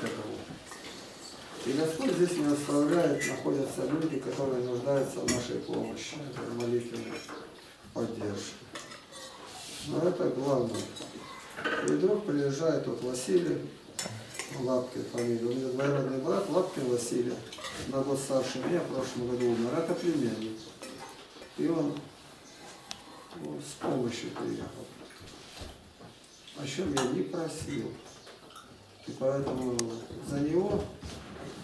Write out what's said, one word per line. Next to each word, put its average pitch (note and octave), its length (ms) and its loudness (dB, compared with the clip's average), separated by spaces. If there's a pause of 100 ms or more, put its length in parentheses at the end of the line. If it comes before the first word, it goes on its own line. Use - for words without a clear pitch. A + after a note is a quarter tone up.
к A2+ 40 -2
этому. - 300 -4 (1300)
И - 80 2
Господь D#3+ 440 4
здесь E3+ 220 6
не D3 140 6
оставляет, D3 720 6
находятся C3+ 600 2
люди, D3+ 320 2
которые B2+ 460 2
нуждаются B2+ 560 2
в B2 100 2
нашей - 300 0
помощи, - 560 -4 (200)
в A#2 240 -4
молитвенной A#2 540 0 (800)
поддержке. G#2 640 -2 (1300)
Но D3+ 200 4
это - 240 4
главное. A#2+ 520 2 (1080)
И B2 40 8
вдруг F#3+ 340 4
приезжает C#3+ 600 2
вот A#2+ 160 -2
Василий, - 560 4 (1040)
Лапкин B2 500 2
фамилия, A#2+ 360 2
у B2 80 2
меня C3 140 0
двоюродный C3 500 2
брат F3+ 320 2
Лапкин D#3+ 400 2
Василий, A#2+ 440 2 (540)
на C3+ 140 2
год C#3 160 2
старше C3 400 2
меня, D#3+ 220 2
в C#3 140 -2
прошлом B2 360 0
году B2 160 4
умер, A#2 320 4
это E3 160 2
племянник. A2+ 640 2 (1000)
И D3+ 120 2
он, D3+ 300 2 (1500)
он - 160 -6
с - 200 -10
помощью - 500 0
приехал. - 520 -6 (1700)
О C#3+ 80 -4
чем F3+ 260 0
я C3 120 4
не B2+ 180 2
просил. D3 680 -2 (1160)
И A#2 120 -6
поэтому B2+ 580 2 (520)
за C#3+ 120 0
него E3 420 4 (800)